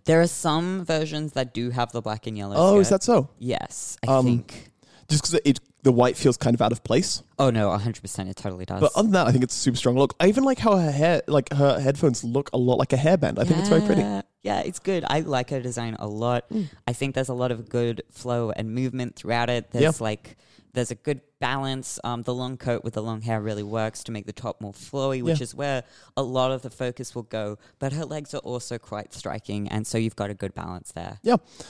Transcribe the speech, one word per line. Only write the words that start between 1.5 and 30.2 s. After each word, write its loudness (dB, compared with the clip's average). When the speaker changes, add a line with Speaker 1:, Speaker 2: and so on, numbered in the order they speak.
Speaker 1:
do -2
have -2
the -4
black -6
and -8
yellow -6
Speaker 2:
Oh, 8
is 6
Speaker 1:
skirt. 4
Speaker 2:
that 0
so? 4
Speaker 1:
Yes, -6
I 2
Speaker 2:
Um, 4
Speaker 1:
think. -2
Speaker 2:
just 0
'cause -2
it, 4
it, 4
the 8
white 4
feels 4
kind 2
of 0
out 2
of -8
place. 0
Speaker 1:
Oh, 6
no, 2
a 0
hundred -4
percent, -8
it -10
totally -10
does. -4
Speaker 2:
But 4
other 2
than 4
that, 4
I 4
think 4
it's -6
super 0
strong 2
look. 4
I 6
even 4
like 2
how 4
her 2
hair, 2
like, 2
her 4
headphones 2
look -2
a 0
lot 4
like 0
a 2
hairband. 2
I 4
think 4
it's 0
very 8
pretty. 2
Speaker 1:
Yeah. -2
Yeah, 0
it's -6
good. -2
I 0
like -2
her -2
design -6
a -8
lot. -2
Speaker 2:
Mm. -4
Speaker 1:
I -2
think -4
there's -2
a -4
lot -2
of -6
good -2
flow -2
and -6
movement -4
throughout -2
it. -4
There's, 2
Speaker 2:
Yeah. -4
Speaker 1:
like, -6
there's -4
a -8
good -6
balance. -4
Um, -6
the -4
long -6
coat -4
with -6
the -6
long -6
hair -2
really -4
works -6
to -10
make -10
the -12
top -10
more -10
flowy, -6
which 0
Speaker 2:
Yeah. -4
Speaker 1:
is -12
where -4
a -2
lot 0
of -4
the -12
focus -8
will -10
go. -8
But -4
her -6
legs -10
are -8
also -8
quite -12
striking, -8
and -4
so -4
you've -2
got -6